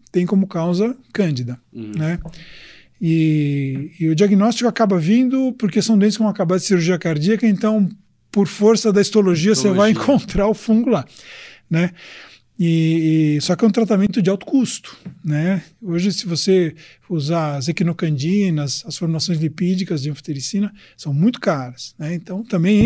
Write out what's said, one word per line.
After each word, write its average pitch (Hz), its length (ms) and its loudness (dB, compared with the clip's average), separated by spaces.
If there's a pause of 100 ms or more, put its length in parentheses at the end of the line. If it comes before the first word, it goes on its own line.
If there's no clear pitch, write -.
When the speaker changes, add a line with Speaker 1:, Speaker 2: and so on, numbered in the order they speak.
(120)
Speaker 1:
tem 180 140 0
como 190 200 2
causa 180 480 -2 (160)
cândida, 123 480 -4 (140)
Speaker 2:
Uhum. 110 240 -12
Speaker 1:
né? 160 220 -4 (840)
E, 147 1000 0
e 160 100 -2
o 160 60 0
diagnóstico 208 540 2
acaba 202 300 2
vindo 247 600 2
porque 208 220 0
são 214 180 4
doentes 208 200 2
que 226 40 0
vão 214 80 2
acabar 190 280 0
de 180 60 -4
cirurgia 175 340 2
cardíaca, 165 480 0
então, 214 420 2 (420)
por 202 160 2
força 214 460 2
da 196 80 4
histologia, 196 540 2
você 214 160 2
vai 202 200 4
Speaker 2:
Histologia. - 240 2
Speaker 1:
encontrar 196 340 0
o 220 60 2
fungo 226 360 0
lá, 170 160 0 (600)
né? 170 220 0 (640)
E, 160 800 2
e, 147 40 -2
só 175 160 0
que - 80 0
é 226 40 6
um - 20 4
tratamento 208 520 2
de 175 80 2
alto 196 160 -4
custo, - 500 -2 (280)
né? 165 360 -2 (220)
Hoje, 180 300 -2
se - 120 -8
você 175 480 0 (380)
usar 156 460 -2
as 131 100 -6
equinocandinas, 160 1200 -2
as 175 100 -10
formulações 160 440 -2
lipídicas 175 600 -2
de 139 80 -6
anfotericina, 160 640 -6 (240)
são - 160 -8
muito 185 280 0
caras, 131 580 -6
né? 160 160 -8
Então, 185 300 -10
também 202 400 2